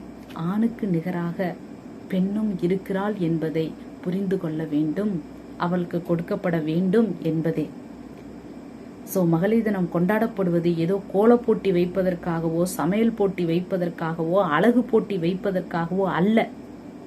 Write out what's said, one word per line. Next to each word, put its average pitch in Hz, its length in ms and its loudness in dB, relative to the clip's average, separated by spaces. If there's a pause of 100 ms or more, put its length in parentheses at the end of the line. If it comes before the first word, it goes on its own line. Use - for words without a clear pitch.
(420)
ஆணுக்கு 214 460 0
நிகராக 170 640 -2 (520)
பெண்ணும் 202 540 0
இருக்கிறாள் 190 600 -2
என்பதை 160 460 0 (320)
புரிந்து 185 400 -2
கொள்ள 160 260 -4
வேண்டும், 156 500 0 (440)
அவளுக்கு 175 420 0
கொடுக்கப்பட 175 640 0
வேண்டும் 185 460 2 (120)
என்பதே. 160 440 0 (1400)
So, 190 180 0
மகளிர் 190 380 4
தினம் 196 320 0
கொண்டாடப்படுவது 175 840 2
ஏதோ 175 240 0 (120)
கோலப் 240 340 6
போட்டி 196 260 2
வைப்பதற்காகவோ, 175 920 0
சமையல் 185 500 2
போட்டி 190 320 0
வைப்பதற்காகவோ, 170 1000 0
அழகு 190 400 6
போட்டி 208 340 2
வைப்பதற்காகவோ 180 880 0
அல்ல. 185 440 4 (580)